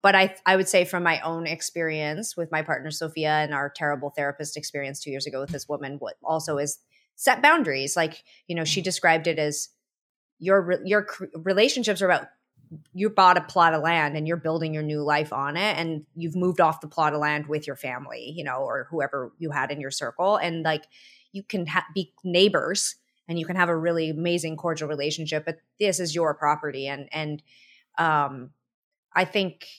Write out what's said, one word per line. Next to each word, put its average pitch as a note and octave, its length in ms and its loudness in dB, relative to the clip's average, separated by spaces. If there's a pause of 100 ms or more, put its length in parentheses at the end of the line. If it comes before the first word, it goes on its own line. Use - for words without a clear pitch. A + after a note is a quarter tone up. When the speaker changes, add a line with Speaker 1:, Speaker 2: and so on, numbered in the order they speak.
Speaker 1:
But G3 120 8
I, F#3+ 300 4
I F#3+ 120 6
would F#3+ 120 4
say F3+ 160 6
from F3 180 -2
my E3 180 2
own E3 260 -4
experience D#3 880 -4
with E3 160 -6
my D#3 80 0
partner, D3+ 300 -4
Sophia, D#3 400 -4
and D3+ 240 2
our C#3 160 -2
terrible C#3+ 400 -4
therapist C#3+ 480 -6
experience C#3 420 -8
two D3 100 -10
years C3+ 160 -6
ago C3+ 140 -8
with C#3 100 -8
this D3 160 -8
woman, C#3+ 320 -8
what A2 240 -10
also D#3 360 -4
is D3 200 -6 (380)
set B3 240 2
boundaries. E3+ 560 4
Like, D#3+ 260 -2 (240)
you F3 80 -4
know, E3 100 -2
she E3 180 0
Speaker 2:
Mm. - 20 -10
Speaker 1:
described E3 420 2
it D#3+ 120 0
as D3+ 320 -2 (680)
your F#3+ 220 4
re-, F3+ 240 0
your G3+ 200 2
cr-, F#3+ 200 -12 (100)
relationships G3 680 2
are F#3+ 80 2
about, D#3+ 160 2 (680)
you G3 160 -2
bought F#3 300 8
a - 20 2
plot E3 320 4
of D#3 100 0
land D#3 320 2
and D#3 140 -4
you're E3+ 80 0
building D#3+ 380 -2
your D#3 80 -4
new D3+ 200 -2
life D3+ 300 0
on C#3 240 -4
it. F#3 220 0
And D#3+ 260 -4 (100)
you've E3 220 -6
moved F3+ 240 0
off D#3 220 4
the D#3 60 -14
plot D3+ 260 0
of D3+ 60 -2
land D3+ 260 -2
with D3+ 200 -4
your C#3 100 -8
family, B2+ 600 -12
you E3 80 -10
know, C3 140 -4
or B2+ 320 -4
whoever C#3 480 -4
you D#3+ 140 -6
had C#3 180 -2
in D3 100 -8
your C3+ 120 -10
circle. F3+ 440 0
And, E3 280 -2
like, D#3 200 0 (480)
you G3 100 -12
can F3+ 240 -4
ha-, E3 280 -2
be F3 180 -4 (120)
neighbors F#3 720 2 (300)
and E3+ 120 -4
you E3 80 -4
can F3 100 -4
have F3 140 4
a E3 60 2
really E3 340 0
amazing, E3 480 -2
cordial D#3 300 -4
relationship, D3+ 580 -4
but D#3+ 140 -8 (200)
this G3 180 2
is E3 160 -4
your D#3+ 200 2
property. D3 540 -2
And, C#3+ 220 -8
and, D3+ 320 -6 (540)
um, C#3+ 540 0 (680)
I F#3 80 4
think F#3 440 -4 (100)